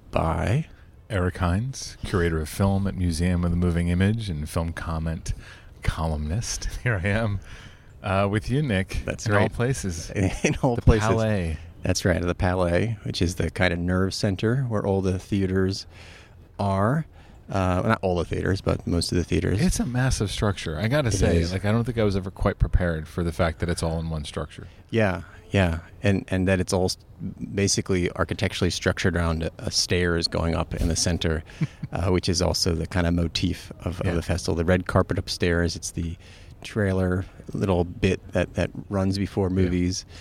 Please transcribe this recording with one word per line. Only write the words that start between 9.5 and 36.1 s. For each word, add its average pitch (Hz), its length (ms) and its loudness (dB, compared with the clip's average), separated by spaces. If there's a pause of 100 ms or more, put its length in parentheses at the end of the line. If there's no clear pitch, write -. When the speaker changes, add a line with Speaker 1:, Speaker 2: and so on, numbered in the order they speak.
Speaker 2:
places. 110 580 -2
Speaker 1:
<laughs> 95 320 0
In 143 180 2
all 123 140 2
Speaker 2:
The - 60 -4
Speaker 1:
places. 110 280 6
Speaker 2:
Palais. 107 480 2 (260)
Speaker 1:
That's - 220 0
right, 87 160 4
the 87 140 0
Palais, 92 680 2
which - 200 -4
is 87 120 0
the 87 140 -2
kind 90 240 2
of 87 60 -2
nerve 90 340 0
center 110 560 0
where 104 160 -2
all 98 160 2
the 92 160 0
theaters 95 720 0 (720)
are. 101 460 0 (440)
Uh, 92 360 0
not 110 160 2
all 90 140 2
the 85 80 0
theaters, 90 380 -2
but 90 260 -2
most 87 240 0
of 90 60 0
the 85 80 2
theaters. 92 360 0
Speaker 2:
It's 185 180 2
a 226 60 0
massive 123 460 0
structure. 90 480 -2
I 107 80 0
gotta 135 220 2
Speaker 1:
It 98 40 0
Speaker 2:
say, 92 240 4
Speaker 1:
is. 85 140 2
Speaker 2:
like, 95 140 -4
I 101 60 2
don't 117 120 2
think 120 140 -2
I 110 60 2
was 101 120 2
ever 95 160 -2
quite - 280 0
prepared 82 500 2
for 87 160 -2
the 85 80 0
fact 82 260 0
that 85 80 0
it's 85 160 -2
all 82 160 0
in 80 100 -4
one 78 140 -4
structure. - 440 -10 (220)
Speaker 1:
Yeah, 95 340 2 (260)
yeah, 87 300 2 (220)
and, 101 280 4
and 92 180 2
that 95 140 4
it's - 100 -2
all 92 140 2
s-, - 120 -2 (560)
basically 98 580 2
architecturally 92 580 0
structured 87 480 0
around 82 260 0
a, 80 140 -4
a - 140 -6
stairs 87 580 2
going 82 260 0
up 82 200 -2
in 87 120 0
the 80 80 2
center, 82 480 0 (240)
<laughs> - 240 -12
uh, 92 180 0
which 90 200 2
is 87 120 0
also 85 320 2
the 80 140 -2
kind 90 180 0
of 85 100 4
motif 85 540 -2 (120)
of, 85 180 -6
of - 60 -2
Speaker 2:
Yeah. 87 80 0
Speaker 1:
the 85 80 0
festival. 85 340 -2
The 82 80 0
red 90 240 4
carpet - 300 4
upstairs, 85 580 0
it's - 160 -10
the 85 240 -6 (480)